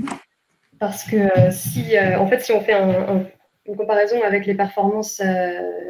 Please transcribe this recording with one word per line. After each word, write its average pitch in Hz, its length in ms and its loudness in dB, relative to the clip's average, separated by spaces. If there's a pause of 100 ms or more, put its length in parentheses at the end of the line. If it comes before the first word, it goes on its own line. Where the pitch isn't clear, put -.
(800)
Parce 196 260 -6
que, 220 100 -2
euh, 185 360 4
si, - 440 -4
euh, 185 240 2
en 196 80 2
fait, - 140 2
si - 100 -2
on 214 80 2
fait 214 140 2
un, 190 160 2
un, 190 360 0 (400)
une 208 120 -10
comparaison 214 440 0
avec 202 240 0
les 202 100 0
performances, 202 680 -2
euh, 180 380 -2 (280)